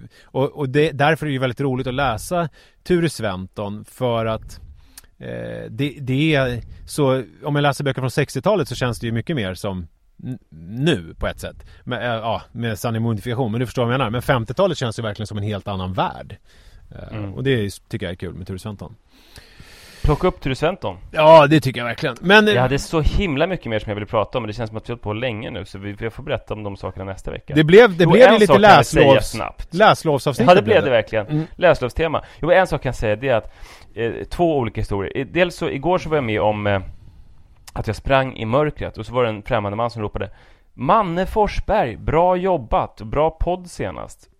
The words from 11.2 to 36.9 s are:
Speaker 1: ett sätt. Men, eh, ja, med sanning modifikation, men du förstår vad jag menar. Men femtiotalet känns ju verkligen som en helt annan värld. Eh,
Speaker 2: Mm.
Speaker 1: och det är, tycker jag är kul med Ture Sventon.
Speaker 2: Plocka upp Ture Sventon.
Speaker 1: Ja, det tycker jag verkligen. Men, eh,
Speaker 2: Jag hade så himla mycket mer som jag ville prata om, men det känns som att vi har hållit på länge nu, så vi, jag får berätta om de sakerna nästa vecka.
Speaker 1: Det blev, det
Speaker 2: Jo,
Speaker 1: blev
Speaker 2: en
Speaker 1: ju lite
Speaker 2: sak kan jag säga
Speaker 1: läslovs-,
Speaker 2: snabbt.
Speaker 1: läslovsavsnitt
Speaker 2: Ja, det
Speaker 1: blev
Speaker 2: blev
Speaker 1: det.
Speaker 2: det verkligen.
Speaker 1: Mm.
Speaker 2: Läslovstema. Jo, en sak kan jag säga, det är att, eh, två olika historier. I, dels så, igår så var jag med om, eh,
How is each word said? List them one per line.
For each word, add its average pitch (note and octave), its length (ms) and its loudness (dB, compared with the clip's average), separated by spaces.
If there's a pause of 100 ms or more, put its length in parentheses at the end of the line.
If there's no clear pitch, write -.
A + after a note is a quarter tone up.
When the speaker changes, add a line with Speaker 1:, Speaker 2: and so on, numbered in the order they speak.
Speaker 1:
ett F2 140 -6
sätt. D#2+ 160 -12 (280)
Men, A#2+ 180 -6
eh, A#2+ 60 -4
ja, A2+ 340 -4 (100)
med A#2 260 -6
sanning A2+ 240 -4
modifikation, A#2 500 -4
men A#2 80 -4
du B2+ 60 -4
förstår A#2+ 180 -4
vad A#2 80 0
jag C3 60 0
menar. B2 120 -2
Men B2 120 -4
femtiotalet C#3 560 -2
känns A#2 200 -6
ju A#2 40 -6
verkligen G#2+ 240 -8
som G#2 120 -8
en G2+ 60 -4
helt G#2 240 -6
annan F#2 240 -6
värld. F#2 440 -6 (540)
Eh, - 280 -14
Speaker 2:
Mm. G2 160 -10
Speaker 1:
och B2+ 100 -6
det C3+ 60 2
är, G#2+ 380 -2
tycker G2+ 180 -6
jag F2 60 -6
är F2+ 40 -12
kul F2 180 -10
med F2 120 -14
Ture F#2+ 120 -10
Sventon. G2 360 -12 (1080)
Speaker 2:
Plocka D3+ 240 2
upp F3+ 120 -4
Ture C3 140 -4
Sventon. C#3 420 -2 (140)
Speaker 1:
Ja, D#3 360 8
det D3 140 6
tycker B2 200 -2
jag A#2+ 60 -4
verkligen. A#2 340 -4
Men, G#3 280 6
eh, G#3 60 4
Speaker 2:
Jag B2 80 2
hade C3 160 0
så D#3+ 220 -2
himla D#3 460 2
mycket F#3 200 -4
mer A2 120 -2
som G#2+ 120 -6
jag G#2 40 -4
ville G#2 120 -6
prata A2 320 -2
om, A#2+ 40 -4
men A2 60 -8
det G#2+ 40 -6
känns A2 180 -8
som A2 60 -10
att - 120 -12
vi A#2+ 40 -6
har - 20 -8
hållit - 80 -12
på G#2 100 -4
länge A#2 380 -6
nu, G2 140 -10
så G2 140 -16
vi, G2+ 220 -10
jag A2+ 120 -6
får B2+ 100 -16
berätta C3+ 320 -6
om G#2+ 80 -10
de G2 140 -10
sakerna F#2+ 280 -10
nästa F#2+ 260 -10
vecka. - 240 -10
Speaker 1:
Det D#3 100 4
blev, F#3+ 320 8
det F3 80 4
Speaker 2:
Jo, D#3 60 6
Speaker 1:
blev A3+ 160 10
Speaker 2:
en D4 60 10
Speaker 1:
ju A3 60 6
lite G#3 80 6
Speaker 2:
sak D#3+ 160 6
kan G#3+ 80 10
jag D3 160 8
säga - 280 6
Speaker 1:
läslovs-, F2+ 60 4 (160)
Speaker 2:
snabbt. - 380 -8
Speaker 1:
läslovsavsnitt D3 760 2
Speaker 2:
Ja, F3+ 60 10
det G3 80 6
Speaker 1:
blev G#3+ 120 2
Speaker 2:
blev D#3+ 100 6
Speaker 1:
det. C#3+ 60 0
Speaker 2:
det A#2+ 60 6
verkligen. G#2+ 300 0
Speaker 1:
Mm. D3+ 200 -2 (100)
Speaker 2:
Läslovstema. D3+ 680 2 (160)
Jo, D3+ 120 0
en F3+ 140 6
sak D3+ 160 -4
kan C#3 60 -4
jag A#2+ 80 -4
säga, G#2+ 200 0
det C3 120 -4
är B2 80 2
att, - 160 -4 (420)
eh, A2+ 180 -2 (180)
två E3 280 0
olika A2+ 220 -4
historier. G2 360 -4
I, C3+ 80 -4
dels E3+ 320 -2
så, D#3+ 140 -4
igår D3 280 -2
så E3+ 100 -10
var D#3 80 -2
jag C#3+ 80 -2
med G#2+ 160 0
om, G#2 260 0
eh, G2+ 140 0 (920)